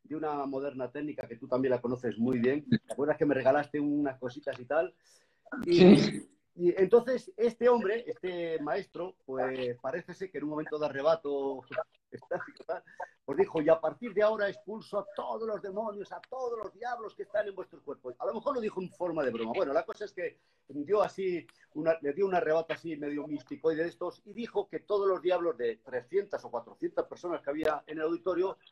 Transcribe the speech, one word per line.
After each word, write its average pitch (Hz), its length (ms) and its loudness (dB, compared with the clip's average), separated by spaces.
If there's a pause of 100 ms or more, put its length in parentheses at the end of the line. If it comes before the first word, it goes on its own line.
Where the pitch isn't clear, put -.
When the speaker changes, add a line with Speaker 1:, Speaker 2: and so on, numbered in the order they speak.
Speaker 1:
de 147 120 -10
una 151 320 -4
moderna 135 440 -6
técnica 147 360 -8
que 117 80 -12
tú 127 120 -14
también 127 240 2
la 120 100 2
conoces 120 360 -4
muy 120 220 2
bien. 135 280 2
¿Te - 260 0
acuerdas 147 240 0
que 160 80 4
me 143 100 4
regalaste 143 440 2
unas 147 380 0
cositas 127 420 -8
y 127 60 -12
tal? 165 280 0 (720)
Y 170 100 2
Speaker 2:
Sí. - 520 10 (300)
Speaker 1:
Y 175 240 2
entonces 233 560 4
este 233 320 2
hombre, 220 380 2
este 170 520 -4
maestro, 175 560 -6 (120)
pues 131 520 -4
parece 170 360 -8
ser 190 160 -10
que 143 80 -8
en 143 60 -6
un 151 40 -2
momento 151 300 -4
de 151 80 0
arrebato 139 760 0 (500)
<laughs> - 720 -10 (420)
pues - 120 -8
dijo, 349 240 2
"Y 151 80 4
a 160 100 8
partir 180 340 -6
de 202 100 2
ahora 208 260 2
expulso 202 500 -10
a 196 60 -6 (100)
todos 226 320 -6
los 208 140 -6
demonios, 202 500 -8
a 175 100 -12
todos 240 360 -8
los 196 160 -10
diablos 220 400 -10
que 208 100 -10
están 208 240 -2
en 196 60 -10
vuestros - 300 -14
cuerpos". 127 340 -12
A - 80 -8
lo 196 80 -2
mejor 247 220 -2
lo 240 60 -4
dijo 202 200 -4
en 180 80 -8
forma 165 340 -4
de 127 80 2
broma. 113 220 -4
Bueno, 156 180 0
la 165 140 0
cosa 208 200 -10
es 202 80 -12
que 170 260 -10 (300)
dio 147 340 0
así 180 420 -4 (300)
una, 165 260 2
le 143 120 -2
dio 190 120 0
un 190 80 0
arrebato 160 400 2
así 160 220 -8
medio 147 320 -6
místico 151 440 -2
y 156 40 2
de 160 120 0
estos, 170 380 -8
y 202 80 -18
dijo 226 340 -4
que 156 120 -8
todos 196 280 0
los 180 140 2
diablos 170 360 2
de 117 200 -2
trescientas 147 640 -4
o 123 60 -12
cuatrocientas 170 560 -6
personas - 380 -8
que 143 80 -4
había 151 340 -2
en 151 140 -10
el 156 60 -2
auditorio 170 520 -2 (140)